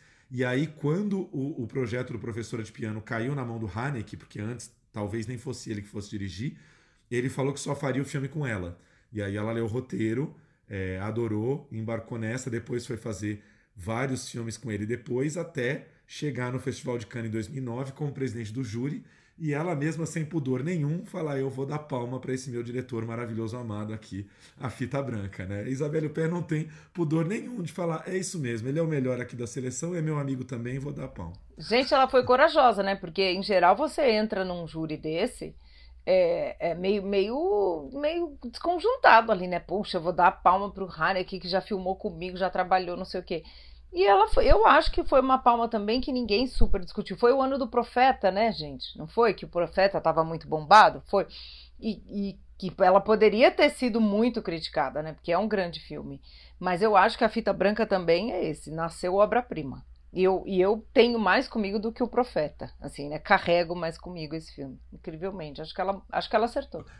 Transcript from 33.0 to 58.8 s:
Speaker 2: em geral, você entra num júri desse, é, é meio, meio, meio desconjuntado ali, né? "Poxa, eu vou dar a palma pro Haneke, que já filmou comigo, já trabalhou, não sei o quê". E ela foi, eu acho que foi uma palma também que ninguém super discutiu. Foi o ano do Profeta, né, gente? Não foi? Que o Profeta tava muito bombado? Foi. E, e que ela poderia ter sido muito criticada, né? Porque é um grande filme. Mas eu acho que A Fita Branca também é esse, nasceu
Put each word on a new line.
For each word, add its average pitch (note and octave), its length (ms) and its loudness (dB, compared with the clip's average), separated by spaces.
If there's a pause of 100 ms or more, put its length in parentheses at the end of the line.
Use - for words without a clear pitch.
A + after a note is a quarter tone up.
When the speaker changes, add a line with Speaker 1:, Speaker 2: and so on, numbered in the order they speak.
Speaker 2:
em F#3+ 220 2
geral, F#3 320 6
você D4 340 2
entra G#3+ 340 2
num F3 240 -6
júri D#3 300 -6
desse, D#3 580 -4 (480)
é, E3+ 680 2
é - 20 -2
meio, F#3+ 300 0
meio, D4 880 0
meio D4+ 500 -2
desconjuntado D#4 880 6
ali, F#3 160 0
né? F3 120 -2
"Poxa, G3 380 -4
eu E3+ 40 -2
vou E3+ 120 0
dar D3+ 160 6
a - 20 6
palma F#3+ 400 2
pro F#3+ 200 -8
Haneke, F#3 480 -2
que E3+ 80 -12
já F#3 140 0
filmou F#3 340 -4
comigo, F3+ 420 -8
já F#3 120 0
trabalhou, F3+ 480 0
não F#3 80 -8
sei F#3 160 -6
o - 20 -8
quê". E3+ 200 -6 (460)
E F4+ 160 2
ela G4+ 220 6
foi, - 180 2
eu F4 220 8
acho D4+ 240 6
que F4+ 140 0
foi C4+ 160 6
uma C4 160 4
palma A#3+ 320 4
também A3 320 0
que C#4+ 100 -4
ninguém G#3 340 0
super - 380 8
discutiu. F#3 340 -8
Foi A#3+ 140 6
o C4+ 100 4
ano C4+ 160 0
do B3 120 -2
Profeta, B3 600 2
né, G#3 220 2
gente? D3 340 -10 (120)
Não D#3 100 -10
foi? A3+ 260 2
Que - 120 -12
o - 20 -10
Profeta F3 540 0
tava D#3+ 240 2
muito E3 200 -6
bombado? D#3 640 8
Foi. G3 180 2 (540)
E, G3+ 500 -6
e - 100 -12 (180)
que F#3 220 -6
ela F#3+ 200 8
poderia G#3+ 500 6
ter E4 200 4
sido A#3 320 0
muito A3 400 2
criticada, D#3+ 600 -4
né? D#3 120 -8
Porque - 180 -6
é E3+ 60 4
um G#3+ 100 0
grande F#3 320 -2
filme. C#3 420 -12 (380)
Mas F3+ 220 0
eu G#3+ 160 6
acho G3+ 200 6
que - 60 0
A A3 60 4
Fita A3 240 0
Branca G#3 320 2
também F3+ 480 2
é F3+ 160 -2
esse, D3 200 -8
nasceu E3 460 -4